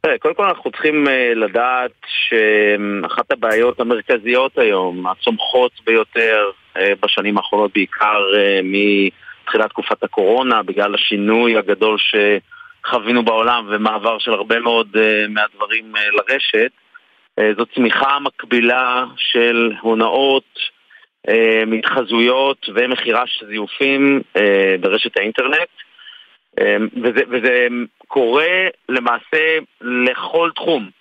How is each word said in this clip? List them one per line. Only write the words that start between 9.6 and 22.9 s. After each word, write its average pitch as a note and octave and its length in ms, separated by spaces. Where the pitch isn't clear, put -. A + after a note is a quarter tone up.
תקופת - 340
הקורונה, A2+ 600
בגלל G2+ 320
השינוי A2 640
הגדול G#2 400
שחווינו G#2+ 1300
בעולם A2+ 440
ומעבר G#2+ 500
של A#2+ 140
הרבה A2 260
מאוד, A#2 280
אה, G#2+ 320
מהדברים, G#2+ 680
אה, G#2 60
לרשת, A2+ 600
אה, G#2+ 180
זו A2+ 80
צמיחה C3+ 540
מקבילה B2 840
של A#2 540
הונאות, A2+ 800
אה, A2+ 380
מתחזויות A#2+ 1080
ומכירה A#2+ 500